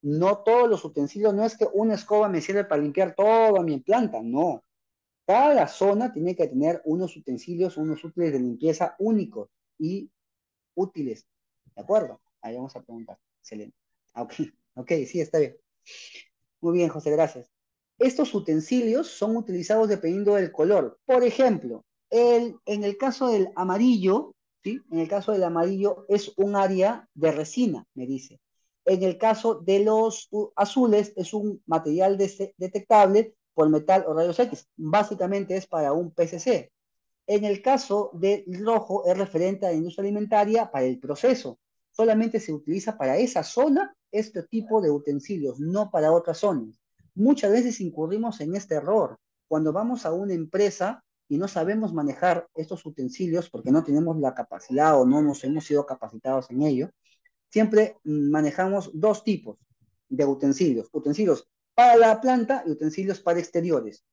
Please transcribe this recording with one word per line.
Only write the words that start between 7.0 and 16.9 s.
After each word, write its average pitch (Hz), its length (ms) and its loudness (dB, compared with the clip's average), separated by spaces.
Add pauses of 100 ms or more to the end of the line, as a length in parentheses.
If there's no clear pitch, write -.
utensilios, 165 640 -6
unos 156 260 -6
útiles 165 300 -4
de 135 60 -2
limpieza 147 580 -2
únicos 196 540 -4 (260)
y 185 320 -6 (640)
útiles. 139 540 -6 (480)
¿De 104 80 -18
acuerdo? 190 360 -2 (220)
Ahí 113 140 -10
vamos 127 200 -12
a 127 60 -16
preguntar. 117 380 -18 (220)
Excelente. - 360 -18 (380)
Ah, 120 80 -8
ok, 123 100 -14 (220)
<laughs> - 180 -20
ok, 127 180 -8 (140)
sí, 175 160 -6
está 156 160 -2
bien. 147 180 0 (1040)
Muy 170 180 -2
bien, 170 100 2
José, 151 220 -6